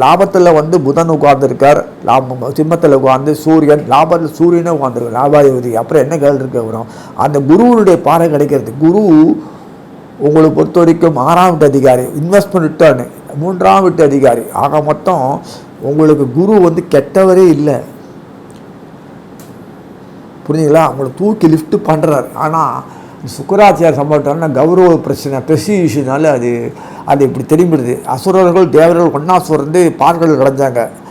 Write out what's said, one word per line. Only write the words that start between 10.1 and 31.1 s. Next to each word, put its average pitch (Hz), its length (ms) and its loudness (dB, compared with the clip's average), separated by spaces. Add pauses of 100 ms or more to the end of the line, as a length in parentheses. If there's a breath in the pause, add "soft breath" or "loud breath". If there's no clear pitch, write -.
உங்களை 156 280 4
பொறுத்த 151 260 -2
வரைக்கும் 165 440 2
ஆறாம் 175 260 2
வீட்டு 151 200 2
அதிகாரி, 127 340 2 (140)
இன்வெஸ்ட்மெண்ட் 180 480 0
ரிட்டர்னு 143 380 0 (360)
மூன்றாம் 190 440 0
வீட்டு 165 220 0
அதிகாரி. 131 360 0 (180)
ஆக 143 280 0
மொத்தம் 151 340 -4 (680 loud breath)
உங்களுக்கு 151 360 2 (120)
குரு 196 180 2 (100)
வந்து 165 160 0 (120)
கெட்டவரே 185 520 2 (100)
இல்லை, 143 220 -2 (2750)
புரிஞ்சுங்களா? 156 460 2
உங்களை 131 180 -6 (120)
தூக்கி 208 320 0
லிஃப்ட் - 240 -2 (120)
பண்றாரு. 151 400 -2 (160)
ஆனா 160 160 -2 (760 loud breath)
சுக்கிராச்சாரியர் 170 640 0
சம்பவத்தான 151 580 -2
கௌரவ 175 320 4 (140)
பிரச்சனை, 139 420 -6
பிரஸ்டீஜ் 185 400 -2
இஷ்யூனால 139 500 -2
அது, 120 140 -2 (600 loud breath)
அது 143 160 0
இப்படி 127 160 -6 (100)
திரும்பிடுது. 156 420 0 (180)
அசுரர்கள் 180 640 0
தேவர்கள் 165 400 2
ஒண்ணா 170 180 -2 (120)
சுரந்து 156 340 -2 (220)
பார்க்கடல் 160 380 0
கடைஞ்சாங்க, 135 420 -2 (280 loud breath)